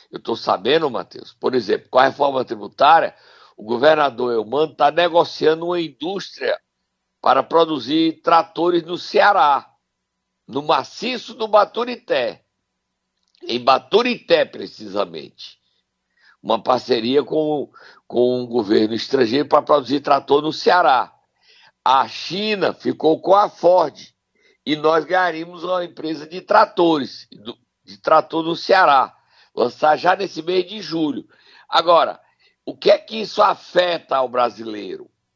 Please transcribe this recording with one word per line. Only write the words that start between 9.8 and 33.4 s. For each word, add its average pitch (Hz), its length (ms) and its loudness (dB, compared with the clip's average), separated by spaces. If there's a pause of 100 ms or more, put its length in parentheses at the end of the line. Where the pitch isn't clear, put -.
no 131 140 -6
maciço 196 720 -4
do 220 140 -8
Baturité, 202 960 -2 (1040)
em 120 160 -6
Baturité, 165 800 0
precisamente. 95 1120 -10 (840)
Uma 107 200 -2
parceria 123 600 0
com, 151 480 -4 (360)
com 123 340 0
um 123 60 -8
governo 113 480 0
estrangeiro 131 540 0
para 147 140 4
produzir 139 380 0
trator 143 400 2
no 156 120 -4
Ceará. 147 600 2 (720)
A 131 240 2
China 190 640 -4
ficou 151 480 -2
com 180 140 2
a 202 160 4
Ford 170 480 2 (640)
e 147 120 -2
nós 156 280 2
ganharíamos 170 580 -4
uma 180 220 -4
empresa 156 420 -10
de 175 140 -14
tratores, 175 920 2
do, 117 220 -18 (300)
de 101 140 -20
trator 156 440 2
no 165 140 -6
Ceará, 151 580 2 (400)
lançar 147 420 0
já 175 200 0
nesse 180 260 -8
mês 180 240 -2
de 208 140 -14
julho. 156 460 -6 (420)
Agora, 160 500 2 (460)
o - 100 -12
que - 160 2
é - 60 6
que 220 240 -8
isso 208 220 -2